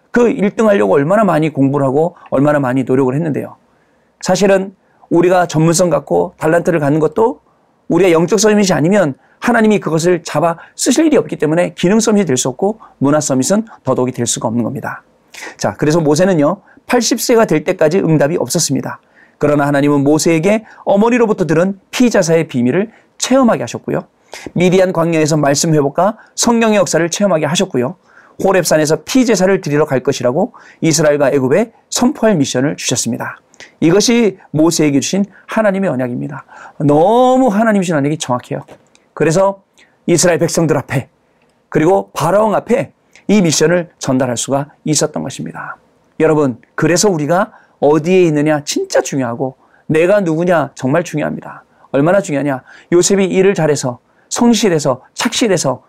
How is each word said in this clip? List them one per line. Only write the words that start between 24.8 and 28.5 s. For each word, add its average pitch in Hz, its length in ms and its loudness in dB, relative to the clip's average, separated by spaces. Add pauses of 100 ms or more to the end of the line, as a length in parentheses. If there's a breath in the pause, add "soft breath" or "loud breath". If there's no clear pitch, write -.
광야에서 165 440 0
말씀 147 380 0
회복과 151 440 0 (160 loud breath)
성령의 226 440 0
역사를 170 300 0
체험하게 170 380 -2
하셨고요. 143 500 -2 (460 soft breath)
호렙산에서 160 640 0